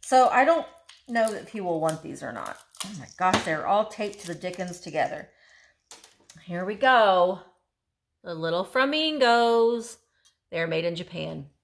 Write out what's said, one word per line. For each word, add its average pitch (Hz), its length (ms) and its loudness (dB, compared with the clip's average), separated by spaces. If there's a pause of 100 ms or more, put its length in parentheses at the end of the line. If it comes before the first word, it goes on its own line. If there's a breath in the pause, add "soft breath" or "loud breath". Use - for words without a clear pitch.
So 254 260 6
I 247 160 4
don't 320 220 2 (420)
know 226 240 0
if - 160 -10
he 220 120 -12
will 175 200 -2
want 160 220 -2
these 135 200 -14
or 123 100 -12
not. - 260 -10 (260)
Oh 196 140 -12
my 127 80 -14 (100)
gosh, 185 280 0
they're 156 220 -4
all 208 200 2
taped 208 340 -10
to - 60 -16
the 175 80 -8
dickens 180 460 -10
together. 151 480 -6 (1160 soft breath)
Here 175 200 -8
we 202 100 -6
go. 196 680 4 (840)
The 175 100 -10
little 165 300 -2
frumingos. 240 1300 2 (540)
They're 165 160 -4
made 165 180 -4
in 170 120 -4
Japan. 160 500 -10 (180)